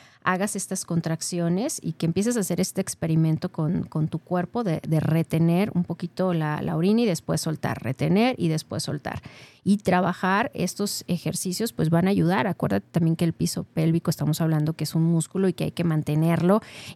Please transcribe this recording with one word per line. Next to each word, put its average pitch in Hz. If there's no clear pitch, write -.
hagas 190
estas -
contracciones 170
y 160
que -
empieces 208
a -
hacer 175
este 190
experimento 160
con, 160
con 156
tu 165
cuerpo 180
de, 165
de 160
retener 165
un 175
poquito 175
la, 151
la -
orina 208
y -
después 165
soltar, 151
retener 185
y 170
después -
soltar. -
Y 202
trabajar 185
estos -
ejercicios, 180
pues, 156
van 170
a 196
ayudar. 196
Acuérdate 190
también 165
que 170
el 160
piso 165
pélvico, 160
estamos 151
hablando 160
que 160
es -
un 165
músculo 170
y 175
que 160
hay 156
que 170
mantenerlo. 165